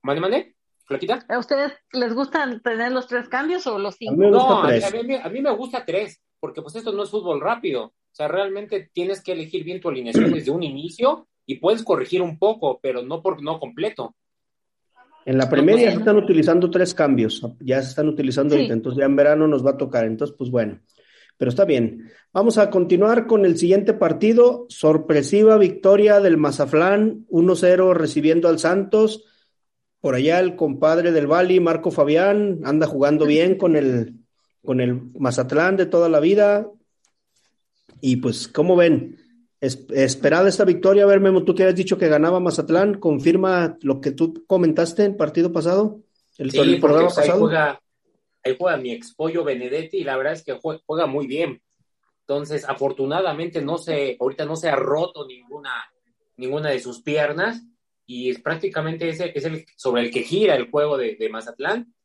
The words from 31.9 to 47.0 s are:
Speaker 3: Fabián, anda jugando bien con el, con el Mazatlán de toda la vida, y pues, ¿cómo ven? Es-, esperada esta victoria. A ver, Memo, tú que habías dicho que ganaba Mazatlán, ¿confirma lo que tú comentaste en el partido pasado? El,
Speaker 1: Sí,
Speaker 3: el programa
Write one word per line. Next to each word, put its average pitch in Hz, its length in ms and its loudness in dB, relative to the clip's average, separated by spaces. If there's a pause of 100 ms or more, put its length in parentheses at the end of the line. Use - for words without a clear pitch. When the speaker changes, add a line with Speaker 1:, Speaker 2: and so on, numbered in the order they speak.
Speaker 3:
Fabián, 180 720 2
anda 151 240 0
jugando 147 380 2
bien 165 320 2
con 170 180 2
el, 127 400 0 (480)
con 127 160 -2
el 123 400 -4
Mazatlán 143 560 0
de 185 120 2
toda 170 200 2
la 160 140 4
vida, 202 460 2 (1300)
y 127 180 0
pues, - 300 -4
¿cómo 175 280 2
ven? 170 420 2 (420)
Es-, 135 300 -6
esperada 143 600 2
esta 196 160 0
victoria. 185 380 4
A 202 40 6
ver, 196 120 6
Memo, 190 240 2
tú 180 120 0
que 190 80 2
habías 185 120 4
dicho 190 220 -2
que 180 120 0
ganaba 160 300 2
Mazatlán, 180 600 0
¿confirma 165 840 0
lo 135 200 -2
que 147 100 -4
tú 165 340 -4
comentaste 170 580 0
en 202 100 0
el 202 40 -12
partido 165 340 -2
pasado? 185 520 -2 (340)
El, 135 140 -6
Speaker 1:
Sí, 135 80 0
Speaker 3:
el 139 200 4
programa 156 280 4